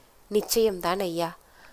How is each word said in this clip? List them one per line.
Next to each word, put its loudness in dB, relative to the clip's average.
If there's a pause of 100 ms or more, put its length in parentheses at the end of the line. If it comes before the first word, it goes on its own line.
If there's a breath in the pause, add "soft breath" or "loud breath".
(320 soft breath)
"நிச்சயம்தான் 2
ஐயா. -2 (440 soft breath)